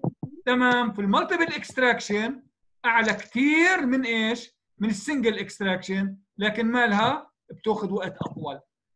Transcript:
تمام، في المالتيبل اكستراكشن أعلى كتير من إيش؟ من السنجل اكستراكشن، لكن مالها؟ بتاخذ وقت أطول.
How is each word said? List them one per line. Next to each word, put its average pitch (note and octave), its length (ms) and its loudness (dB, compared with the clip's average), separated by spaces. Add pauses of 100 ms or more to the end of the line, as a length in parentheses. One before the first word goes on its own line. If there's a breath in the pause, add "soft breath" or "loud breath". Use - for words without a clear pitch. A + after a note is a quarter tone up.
(460)
تمام، B3 480 2
في G3+ 80 -6
المالتيبل D#4+ 520 0
اكستراكشن A#3 920 -2 (420)
أعلى A3+ 280 2
كتير D4+ 720 2
من B3+ 200 0
إيش؟ A3+ 520 -2 (200)
من G#3 120 0
السنجل A3+ 500 0
اكستراكشن، G3 760 -4 (200)
لكن G#3+ 340 0
مالها؟ A#3+ 600 2 (180)
بتاخذ G3+ 440 -2
وقت F#3 240 -4
أطول. D3 420 -8 (360)